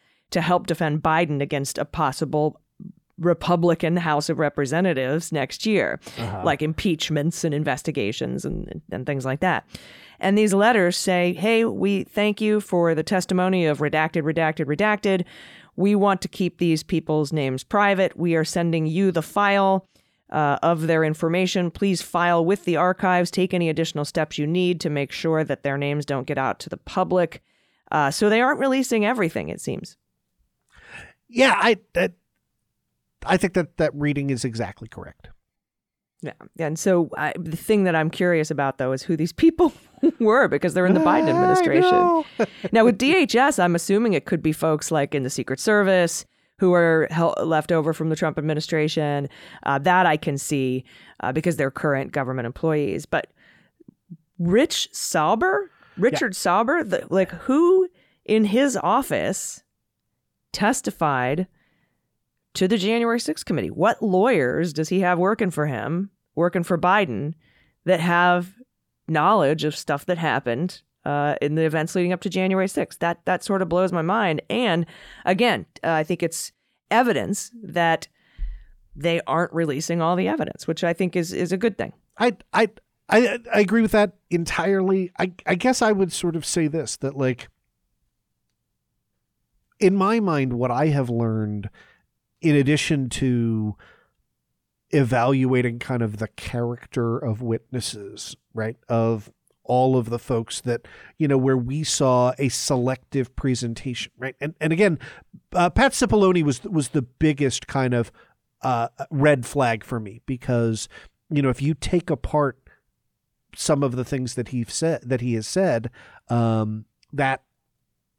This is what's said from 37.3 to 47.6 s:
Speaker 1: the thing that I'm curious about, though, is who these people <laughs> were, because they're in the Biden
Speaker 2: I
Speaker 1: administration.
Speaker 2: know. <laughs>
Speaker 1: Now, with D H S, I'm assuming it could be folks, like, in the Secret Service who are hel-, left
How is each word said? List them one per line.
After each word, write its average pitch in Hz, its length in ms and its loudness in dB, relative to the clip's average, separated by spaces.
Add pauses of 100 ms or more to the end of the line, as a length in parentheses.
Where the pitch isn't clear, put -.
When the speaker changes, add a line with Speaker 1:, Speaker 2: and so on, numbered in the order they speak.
Speaker 1:
the 165 200 -8
thing 214 280 2
that 170 100 2
I'm 160 140 0
curious 170 420 0
about, 139 260 -2
though, 131 140 -2
is 131 100 -4
who - 160 -2
these 156 160 -2
people 330 400 4 (220)
<laughs> - 240 0
were, 226 280 4
because 156 260 0
they're 180 120 2
in 185 80 6
the - 60 4
Biden - 260 4
Speaker 2:
I - 60 2
Speaker 1:
administration. 359 600 4
Speaker 2:
know. 349 340 4 (140)
<laughs> - 320 -4
Speaker 1:
Now, 226 140 6
with 226 120 4
D 277 180 4
H 285 200 2
S, 269 240 4
I'm 175 160 4
assuming 202 380 2
it 147 120 0
could 160 160 -2
be 156 100 0
folks, 156 400 -2
like, 147 240 0
in 139 80 -2
the 127 60 -4
Secret - 300 -4
Service 190 640 2 (340)
who 180 140 4
are 165 360 4
hel-, 165 240 0 (100)
left 156 280 0